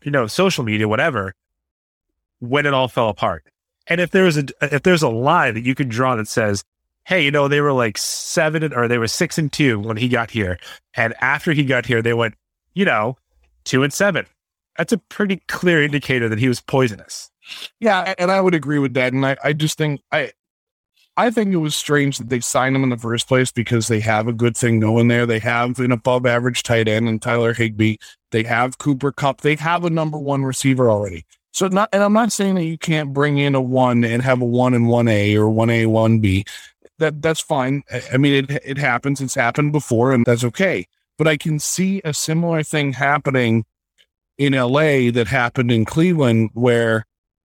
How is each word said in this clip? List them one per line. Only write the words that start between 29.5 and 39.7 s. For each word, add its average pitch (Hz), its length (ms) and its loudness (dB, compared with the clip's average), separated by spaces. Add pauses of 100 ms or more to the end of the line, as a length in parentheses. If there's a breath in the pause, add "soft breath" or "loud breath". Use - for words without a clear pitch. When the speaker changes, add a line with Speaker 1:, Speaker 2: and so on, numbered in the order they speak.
Speaker 2:
have 170 280 -2
a 170 60 -2
number 156 260 -2
one 139 280 -2
receiver 127 440 2
already. 101 380 -2 (260 soft breath)
So - 140 -2
not, 196 260 0
and 202 100 2
I'm 202 100 4
not 220 200 2
saying 196 220 0
that 175 100 0
you 160 140 -6
can't 151 340 -2
bring 143 260 2
in 143 180 2
a 131 40 2
one 123 440 2
and 117 180 0
have 127 180 2
a 123 60 0
one 123 260 2
and 117 160 4
one 117 200 2
A 104 280 2
or 107 140 4
one 113 180 2
A, 113 180 2
one 110 340 4
B. 98 240 2 (540 loud breath)
That, 156 220 -2
that's 160 200 0
fine. 135 420 -2 (100)
I, 123 100 -6 (120)
I - 20 2
mean, 139 280 4
it, 143 200 -6
it 131 140 -8
happens. 139 420 -2
It's 131 140 -6
happened 139 380 0